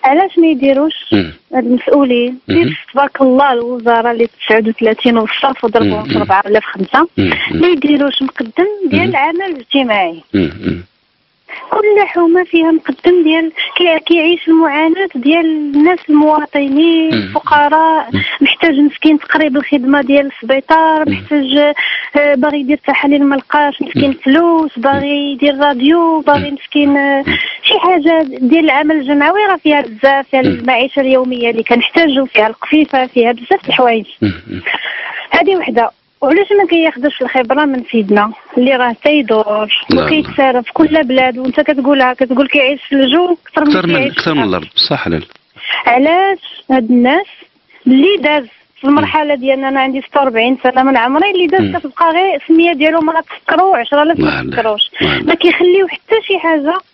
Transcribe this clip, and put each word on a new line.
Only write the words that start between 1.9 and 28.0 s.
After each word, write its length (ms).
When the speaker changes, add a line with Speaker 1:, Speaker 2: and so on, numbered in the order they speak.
Speaker 2:
مم. 60
Speaker 1:
دير 380
تبارك 300
الله 300
الوزارة 580
اللي 160
تسعود 420
وثلاثين 500
وصف 460
وضربوهم 380
Speaker 2:
مم. 60
Speaker 1:
في 100
أربعة 280
ولا 140
في 60
خمسة، 420
Speaker 2:
مم. 120
Speaker 1:
ما 180
يديروش 540
مقدم 440
ديال 120
Speaker 2:
مم. 80
Speaker 1:
العمل 320
الاجتماعي. 760
Speaker 2:
مم. 260
مم. 220
Speaker 1:
كل 360
حومة 380
فيها 260
مقدم 520
ديال 300
كي-، 300
كيعيش 420
المعاناة 680
ديال 320
الناس 520
المواطنين، 1080
Speaker 2:
مم. 80
Speaker 1:
الفقراء، 920
Speaker 2:
مم. 100
Speaker 1:
محتاج 340
مسكين 440
تقريب 380
الخدمة 440
ديال 260
السبيطار، 800
Speaker 2:
مم. 60
Speaker 1:
محتاج، 600
آه، 180
باغي 260
يدير 260
تحاليل 380
من 80
القاش، 500
مسكين 280
Speaker 2:
مم. 140
Speaker 1:
فلوس، 540
باغي 480
Speaker 2:
مم. 60
Speaker 1:
يدير 260
راديو، 640
باغي 300
Speaker 2:
مم. 60
Speaker 1:
مسكين، 400
آه، 300
Speaker 2:
مم. 100
Speaker 1:
شي 160
حاجة 480